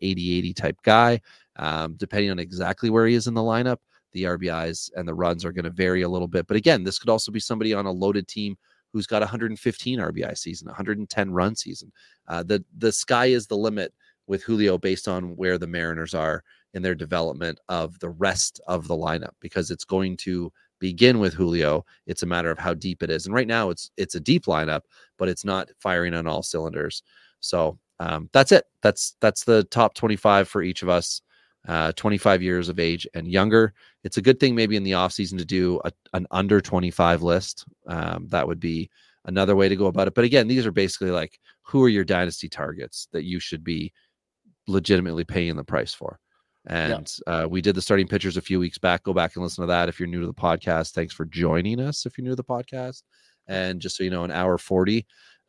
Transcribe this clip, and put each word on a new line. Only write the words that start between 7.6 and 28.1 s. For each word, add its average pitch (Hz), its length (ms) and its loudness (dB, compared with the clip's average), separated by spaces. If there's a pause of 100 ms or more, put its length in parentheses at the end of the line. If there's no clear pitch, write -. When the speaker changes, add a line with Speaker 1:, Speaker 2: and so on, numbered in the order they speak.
Speaker 1:
on 101 100 -2
a 95 80 -2
loaded 98 340 0
team 101 300 -8 (360)
who's 104 140 -4
got 107 160 0
a 104 40 2
hundred 113 240 -4
and 107 80 -10
fifteen 123 400 -4
R 85 140 -4
B 82 100 -6
I - 120 -6
season, 85 340 -12
a 80 40 -16
hundred 104 260 -6
and 104 120 -10
ten 98 220 -2
run 92 240 0
season. - 360 -12 (360)
Uh, 85 160 -6
the, 98 200 0 (140)
the 113 140 2
sky 123 340 2
is 123 220 2
the 107 80 -2
limit 104 360 -2 (360)
with 98 160 -2
Julio 104 340 4
based 95 300 -2
on 90 280 -6
where 92 220 0
the 85 80 -6
Mariners 82 480 -6
are 78 280 -2 (320)
in 92 80 -6
their 92 120 0
development 82 640 -4 (100)
of 85 300 -4
the 85 120 -8
rest 90 560 -2
of 85 220 -4
the 85 80 -2
lineup, 80 440 -4
because 90 300 -6
it's 85 140 -8
going 95 340 -2
to 87 340 -4 (260)
begin 110 400 4
with 92 160 2
Julio. 82 500 2 (220)
It's - 160 -8
a - 40 -2
matter 87 240 -2
of 78 80 -4
how 90 160 -4
deep 87 280 -6
it 85 80 -2
is. 80 160 -4
And 98 80 -4
right 123 120 2
now 113 240 0
it's, - 260 -8
it's - 180 -4
a 85 60 -6
deep 165 240 2
lineup, 78 380 0 (340)
but 95 120 -2
it's 90 180 -4
not 95 320 -2
firing 87 360 0
on 82 120 -4
all 78 160 -2
cylinders. 80 600 -6 (380)
So, 80 380 -2 (220)
um, 85 320 -6